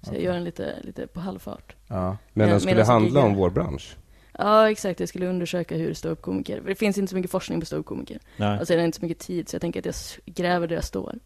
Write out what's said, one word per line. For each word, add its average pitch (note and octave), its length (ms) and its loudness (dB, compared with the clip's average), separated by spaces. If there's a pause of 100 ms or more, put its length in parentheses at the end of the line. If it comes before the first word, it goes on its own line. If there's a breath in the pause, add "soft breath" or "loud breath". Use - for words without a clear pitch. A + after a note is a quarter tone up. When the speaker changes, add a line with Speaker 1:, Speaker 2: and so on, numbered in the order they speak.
Speaker 1:
Så - 80 -14
Speaker 2:
Okej. G#3 100 -6
Speaker 1:
jag F3 60 -2
gör F3+ 80 -2
den F3 100 -4
lite, - 300 -8 (100)
lite - 240 -12
på - 120 -12
halvfart. - 560 -12 (120)
Speaker 2:
Ja. F#2 300 -4 (160)
Speaker 3:
Men G#2+ 140 4
Speaker 1:
Eh, G#2 40 8
Speaker 3:
den G2+ 80 6
skulle A2 160 2
Speaker 1:
medan A2 120 8
jag B2 60 8
Speaker 3:
handla A#2 280 6
om A#2+ 60 8
Speaker 1:
giggar. G2+ 120 4
Speaker 3:
vår F#2 100 6
bransch. D#2 460 -4 (440 soft breath)
Speaker 1:
Ja, G#3+ 320 6
exakt. G3+ 280 -4
Jag F3 100 -4
skulle F3+ 180 -4
undersöka F3 480 -2
hur D#3+ 180 -2
ståuppkomiker, F3 680 -6
för - 80 -10
det G3 60 -2
finns G3+ 220 0
inte G3 120 -2
så F#3 60 -8
mycket F3+ 160 -4
forskning E3+ 280 -4
på E3 60 -6
ståuppkomiker. - 540 -8 (180 soft breath)
Speaker 4:
Nej. G#3 220 0
Speaker 1:
Alltså, F3 140 0
jag E3 80 4
har E3+ 40 2
inte E3 140 -2
så - 60 -6
mycket E3 140 -6
tid, F3 300 -6
så - 60 -8
jag F3 60 -4
tänker E3+ 180 -4
att F#3 60 -8
jag F3 100 -4
s-, - 300 -14
gräver F3 420 -2
där E3 80 -2
jag E3 80 -4
står. - 300 -8 (120)